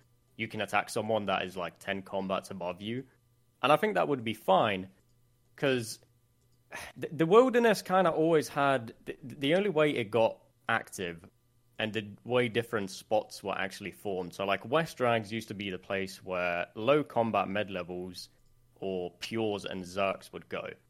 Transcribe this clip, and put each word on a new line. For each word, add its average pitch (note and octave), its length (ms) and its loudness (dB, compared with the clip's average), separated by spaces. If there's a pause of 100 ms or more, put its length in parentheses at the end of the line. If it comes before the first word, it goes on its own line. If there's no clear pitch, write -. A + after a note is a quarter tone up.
(360)
you A2+ 100 -6
can G#2+ 140 -8
attack G2+ 300 0
someone G#2+ 360 -2
that F#2+ 160 0
is, F#2 140 -8
like, E2+ 240 -8
ten G2 220 -6
combats F#2+ 480 -4
above F2+ 320 -8
you. A#2 200 -6 (600)
And C3+ 100 6
I D3+ 40 8
think G#3 180 0
that E3+ 120 2
would C3+ 160 -2
be A2 120 -2
fine, A2 520 2 (680)
'cause B2+ 420 0 (1000)
the, B2+ 140 -8
the D#3+ 160 2
Wilderness A#3 540 8
kinda F#3 300 4
always D#3 380 4
had, C3+ 440 2 (140)
the, C#3 160 -10
the C#3 320 -2
only G3+ 160 2
way D3+ 220 4
it A2 180 -4
got A2+ 260 4 (320)
active F2+ 580 -4 (520)
and A2 140 -2
the G#2+ 140 -4 (180)
way B2 240 2
different G#2+ 420 -2
spots - 520 -2
were F#2+ 160 -4
actually F#2+ 340 -8
formed. F#2 420 -6
So, G2 100 -6
like, G2 220 0
West D#3 320 -2
Drags A2+ 340 0
used A2+ 160 -6
to A2+ 60 -8
be G2 160 -6
the F2+ 80 -6
place F#2+ 440 -6
where F2+ 520 -2
low C3+ 280 2
combat G#2+ 460 0
med G2 220 -4
levels F2+ 580 -8 (500)
or F#2 320 -4 (100)
Pures A2 440 -2
and F#2 180 -8
Zerks F#2+ 520 -2
would F2 160 -14
go. - 180 -6 (220)